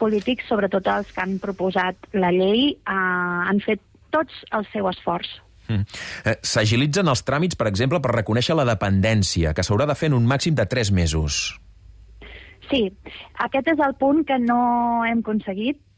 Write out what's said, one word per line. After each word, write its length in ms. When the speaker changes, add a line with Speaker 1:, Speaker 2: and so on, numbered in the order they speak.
Speaker 1:
polítics, 480
sobretot 480
els 160
que 80
han 160
proposat 760
la 200
llei, 400
eh, 200
han 680
fet 240
tots 400
el 240
seu 160
esforç. 400
Speaker 2:
Mm. 160
Eh, 160
s'agilitzen 640
els 160
tràmits, 320
per 80
exemple, 320
per 160
reconèixer 400
la 160
dependència, 880
que 80
s'haurà 240
de 80
fer 140
en 80
un 100
màxim 240
de 160
tres 240
mesos. 640
Speaker 1:
Sí, 140
aquest 320
és 80
el 160
punt 280
que 160
no 640
hem 180
aconseguit 580